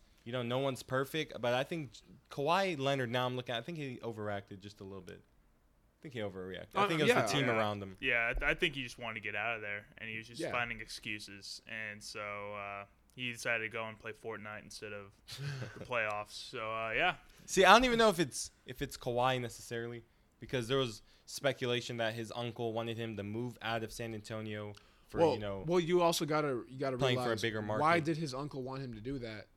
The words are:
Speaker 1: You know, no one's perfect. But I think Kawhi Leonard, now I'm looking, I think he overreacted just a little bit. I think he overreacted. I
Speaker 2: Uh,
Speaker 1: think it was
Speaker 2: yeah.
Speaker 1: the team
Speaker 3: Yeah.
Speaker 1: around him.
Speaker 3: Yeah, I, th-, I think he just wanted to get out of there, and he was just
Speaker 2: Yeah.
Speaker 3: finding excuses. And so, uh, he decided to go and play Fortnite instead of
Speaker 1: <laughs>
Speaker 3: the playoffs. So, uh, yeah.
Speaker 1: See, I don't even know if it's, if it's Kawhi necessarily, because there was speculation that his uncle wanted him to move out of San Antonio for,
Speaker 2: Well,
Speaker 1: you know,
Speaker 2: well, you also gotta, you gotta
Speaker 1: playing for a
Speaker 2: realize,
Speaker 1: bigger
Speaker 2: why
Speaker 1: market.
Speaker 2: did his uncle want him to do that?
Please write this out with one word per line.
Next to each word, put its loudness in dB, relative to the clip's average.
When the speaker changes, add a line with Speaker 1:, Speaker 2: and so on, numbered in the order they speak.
Speaker 1:
You -6
know, 0
no 2
one's 0
perfect. -2
But 4
I 4
think -4
Kawhi 2
Leonard, 2
now 2
I'm 0
looking, -4
I -2
think -8
he -6
overreacted -6
just -16
a -12
little -12
bit. -16
I -20
think -14
he -4
overreacted. -8
I 4
Speaker 2:
Uh, 4
Speaker 1:
think 2
it 6
was 8
Speaker 2:
yeah. 4
Speaker 1:
the 0
team 2
Speaker 3:
Yeah. 2
Speaker 1:
around 0
him. -10
Speaker 3:
Yeah, 2
I, 0
th-, -2
I 4
think 0
he -4
just -12
wanted -6
to -6
get -4
out -2
of -8
there, -6
and -10
he -8
was -12
just -12
Speaker 2:
Yeah. -4
Speaker 3:
finding -2
excuses. -10
And -8
so, -10
uh, -8
he -4
decided -2
to -4
go -4
and -12
play -8
Fortnite -10
instead -10
of -10
Speaker 1:
<laughs> -8
Speaker 3:
the -12
playoffs. -2
So, -8
uh, -2
yeah. 4
Speaker 1:
See, 6
I 12
don't 12
even 4
know 10
if 2
it's, -2
if -12
it's -4
Kawhi 2
necessarily, -6
because -2
there 2
was 0
speculation 0
that 2
his -6
uncle -2
wanted -2
him -4
to -4
move -4
out 0
of -6
San -6
Antonio -8
for, -4
Speaker 2:
Well, 8
Speaker 1:
you -2
know, -2
Speaker 2:
well, 4
you 4
also 4
gotta, 2
you -12
gotta 0
Speaker 1:
playing 4
for 0
a 0
Speaker 2:
realize, 2
Speaker 1:
bigger 0
Speaker 2:
why 0
Speaker 1:
market. 6
Speaker 2:
did 2
his -4
uncle -6
want -6
him -8
to -10
do -4
that? -8